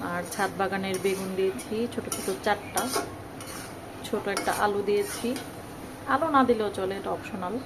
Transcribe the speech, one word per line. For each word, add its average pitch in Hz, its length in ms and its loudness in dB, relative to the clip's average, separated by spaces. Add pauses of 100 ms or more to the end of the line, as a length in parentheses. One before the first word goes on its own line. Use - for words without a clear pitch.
(100)
আর 175 120 -2 (120)
ছাদ 190 160 2 (100)
বাগানের 190 440 0
বেগুন 190 340 2
দিয়েছি 190 360 0 (180)
ছোট 226 120 -4 (100)
ছোট - 140 -2 (160)
চারটা, 202 380 0 (1200)
ছোট 208 180 -2 (120)
একটা 202 160 2 (120)
আলু 202 240 4
দিয়েছি। 208 400 2 (840)
আলু 285 140 4 (100)
না 269 120 10
দিলেও 214 300 4
চলে, 190 220 0
এটা 196 160 -4
অপশনাল। 185 380 -4 (120)